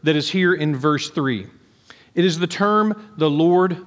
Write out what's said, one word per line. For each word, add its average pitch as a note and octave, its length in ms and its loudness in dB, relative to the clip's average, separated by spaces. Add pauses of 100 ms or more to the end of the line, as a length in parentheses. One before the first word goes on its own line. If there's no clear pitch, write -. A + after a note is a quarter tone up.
that D3+ 140 2
is D3 140 -4
here F#3 240 2
in D3+ 200 -2
verse C#3+ 360 -2
three. B2 360 -4 (680)
It F3 80 2
is E3+ 160 -2
the F3 80 -2
term G#3+ 680 -2
the D#3 140 0
Lord F3 560 2